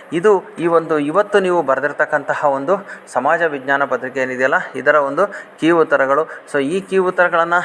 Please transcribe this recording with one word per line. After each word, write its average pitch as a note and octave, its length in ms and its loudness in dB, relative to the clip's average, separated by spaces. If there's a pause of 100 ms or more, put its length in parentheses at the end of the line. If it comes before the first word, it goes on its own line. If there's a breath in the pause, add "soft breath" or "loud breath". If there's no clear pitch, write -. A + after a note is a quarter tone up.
(120 loud breath)
ಇದು F3+ 320 2 (140)
ಈ D#3+ 80 -2
ಒಂದು E3 320 2
ಇವತ್ತು F#3 420 0
ನೀವು F3+ 220 0
ಬರೆದಿರ್ತಕ್ಕಂತಹ C#3+ 840 -2
ಒಂದು D3 420 0 (260 loud breath)
ಸಮಾಜ D3+ 300 0
ವಿಜ್ಞಾನ C#3 420 0
ಪತ್ರಿಕೆ B2+ 360 -4
ಏನಿದೆಯಲ್ಲ, C3 340 0 (200)
ಇದರ C#3 200 2
ಒಂದು D3 320 2 (340 loud breath)
ಕೀ D#3+ 100 2
ಉತ್ತರಗಳು. D3+ 580 2 (240 loud breath)
So, C#3+ 80 0
ಈ D#3 200 -2
ಕೀ F#3+ 180 -2
ಉತ್ತರಗಳನ್ನು F3 500 0 (160)